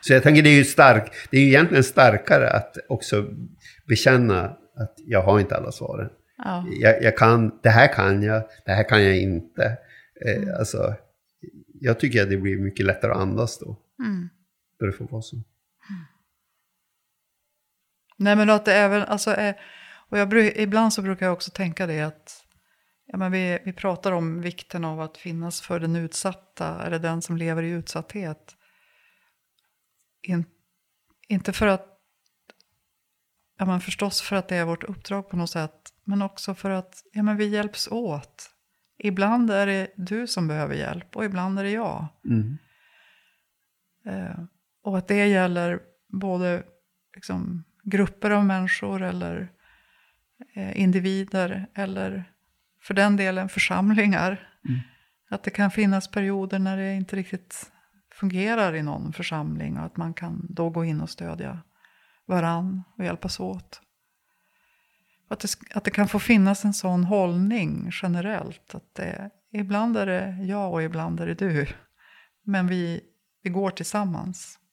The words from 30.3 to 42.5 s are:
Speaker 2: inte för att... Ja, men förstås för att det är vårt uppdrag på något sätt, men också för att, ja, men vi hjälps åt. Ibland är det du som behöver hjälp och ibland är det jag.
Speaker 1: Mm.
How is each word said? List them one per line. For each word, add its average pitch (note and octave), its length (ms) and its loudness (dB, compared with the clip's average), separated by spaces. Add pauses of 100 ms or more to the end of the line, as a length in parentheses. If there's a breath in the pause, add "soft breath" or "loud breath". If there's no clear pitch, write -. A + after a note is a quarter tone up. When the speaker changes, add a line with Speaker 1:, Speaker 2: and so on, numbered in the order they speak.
Speaker 2:
inte G3 260 -2
för G#3+ 140 0
att... F#3+ 200 0 (1700)
Ja, F#3+ 60 -2
men F3+ 160 0
förstås - 400 -4
för - 140 -4
att F#3+ 120 -2
det F3+ 80 -4
är E3+ 100 -2
vårt E3+ 180 -6
uppdrag G3 460 -10
på F3 80 -6
något E3+ 120 -4
sätt, D#3 320 -8 (240)
men G3+ 160 -2
också G3 340 -8
för G3 140 -8
att, F#3 420 -8
ja, G#3 120 -2
men G#3 140 0
vi G#3 100 0
hjälps G#3 440 -4
åt. G3 580 -8 (480)
Ibland G#3 540 0
är G3 160 2
det G3 200 -2 (100)
du G#3 300 -6
som F3 200 -2
behöver D3+ 280 -4
hjälp D3 400 -8
och A3 100 -6
ibland F#3+ 340 -4
är G3 40 -4
det G3+ 80 -4
jag. G3+ 360 -6 (220)
Speaker 1:
Mm. A2+ 280 0 (1500)